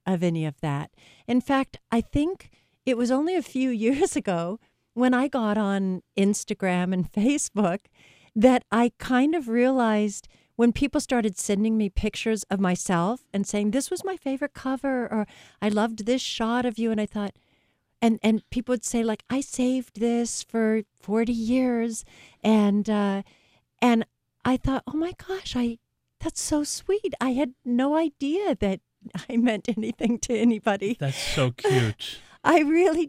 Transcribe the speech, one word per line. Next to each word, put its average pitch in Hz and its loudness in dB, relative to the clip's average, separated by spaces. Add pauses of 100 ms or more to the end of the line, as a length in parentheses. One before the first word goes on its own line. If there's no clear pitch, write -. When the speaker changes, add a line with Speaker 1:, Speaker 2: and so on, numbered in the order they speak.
Speaker 1:
of 180 0
any 165 0
of 151 -8
that. 147 -4 (360)
In 247 2
fact, 269 -2 (120)
I 233 2
think 311 -4 (340)
it 254 0
was 240 0
only 302 0
a 330 2
few 262 -2
<laughs> 220 -4
years 277 2
ago 180 -2 (360)
when 254 4
I 262 0
got 214 0
on 196 0 (160)
Instagram 190 0
and 180 -2
<laughs> - -
Facebook 208 0 (560)
that 247 6
I 233 2
kind 262 2
of 262 -4
realized 226 2 (280)
when 240 4
people 285 0
started 220 -2
sending 220 0
me 208 0
pictures 214 -2
of 196 -4
myself 180 0 (100)
and 196 -2
saying, 208 -2
"This 269 -2
was 359 -6
my 381 -6
favorite 269 -6
cover," 262 -4
or, 214 -2 (360)
"I 214 0
loved 214 -2
this 247 2
shot 240 -2
of 226 -4
you." 226 0
And 214 -2
I 208 -2
thought, 202 -6 (680)
and, 226 4
and 220 2
people 254 -2
would - -6
say, 233 -2
like, 226 -4
"I 262 -2
saved 254 -2
this 233 -2
for 220 0 (180)
forty 226 0
years." 233 0 (400)
And, 208 4
uh, 202 0 (580)
and 233 4 (400)
I 254 2
thought, 269 -2
"Oh 277 -6
my 330 -2 (120)
gosh, 381 -8
I, 233 -2 (420)
that's - -8
so 294 0
sweet. 381 -4
I 262 0
had 254 -2 (100)
no 262 2
idea 320 0
that 190 -2 (240)
<laughs> - -12
I 233 0
meant 233 0
anything 226 -2
to 240 -2
anybody." 214 0
Speaker 2:
That's 135 -2
so 127 0
cute. - 0 (100)
Speaker 1:
<laughs> - -20
I 320 6
really 320 4